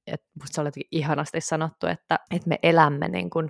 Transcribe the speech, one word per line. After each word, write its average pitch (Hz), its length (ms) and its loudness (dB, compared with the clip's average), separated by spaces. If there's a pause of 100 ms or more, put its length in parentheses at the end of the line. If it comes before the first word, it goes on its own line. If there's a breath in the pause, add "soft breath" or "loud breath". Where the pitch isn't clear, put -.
et - 160 -10 (180)
musta 143 140 -14
se 160 60 -4
oli 147 80 -2
jotenkin 143 240 -10
ihanasti 151 480 0
sanottu, 160 460 -4
että, - 320 0 (120)
et 175 160 -2
me 165 160 0
elämme 151 460 6
niinku 180 420 -4